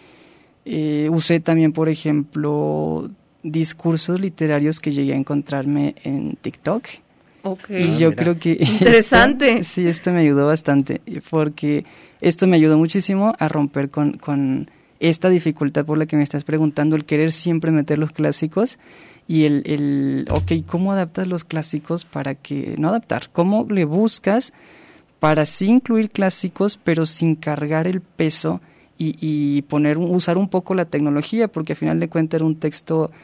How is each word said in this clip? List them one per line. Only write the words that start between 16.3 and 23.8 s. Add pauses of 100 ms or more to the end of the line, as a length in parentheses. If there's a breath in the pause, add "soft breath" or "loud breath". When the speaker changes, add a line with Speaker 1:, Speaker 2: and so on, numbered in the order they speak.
Speaker 1:
preguntando,
el
querer
siempre
meter
los
clásicos (500 loud breath)
y
el,
el,
ok,
¿cómo
adaptas
los
clásicos
para
que,
no
adaptar,
cómo
le